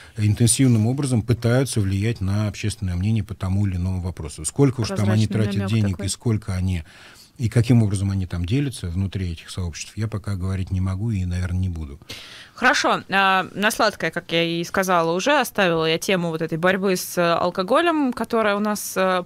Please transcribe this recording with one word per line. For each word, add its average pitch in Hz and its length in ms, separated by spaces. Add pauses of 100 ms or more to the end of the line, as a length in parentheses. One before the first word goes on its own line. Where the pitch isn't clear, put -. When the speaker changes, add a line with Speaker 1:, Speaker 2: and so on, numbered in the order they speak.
(160)
Speaker 1:
интенсивным 110 720
образом 127 360
пытаются 120 580
влиять 98 400
на 101 280
общественное 95 480
мнение 104 280
по 101 100
тому 98 320
или 92 100
иному 92 260
вопросу. 80 420
Сколько 135 380
уж 101 60
там 101 220
они 107 160
Speaker 2:
Прозрачный 107 80
Speaker 1:
тратят 104 220
Speaker 2:
намек 98 140
Speaker 1:
денег 107 260
Speaker 2:
такой. 98 100
Speaker 1:
и - 20
сколько 101 460
они... 92 280 (560)
и 120 100
каким 120 340
образом 101 300
они 95 140
там 87 180
делятся 120 440
внутри 92 440
этих - 180
сообществ, - 460
я 107 120
пока 101 280
говорить 95 360
не 92 80
могу 95 300
и, 95 140
наверное, 90 360
не 95 80
буду. 78 300 (560)
Speaker 2:
Хорошо. 254 560
А, 190 440
на 208 160
сладкое, 202 400
как - 220
я 165 120
и 170 200
сказала 175 480
уже, 262 280
оставила 170 460
я 160 120
тему 175 320
вот 160 120
этой 160 160
борьбы 185 380
с, - 220
э, 170 160
алкоголем, 262 800
которая 220 440
у 202 40
нас, 208 360
э, 185 300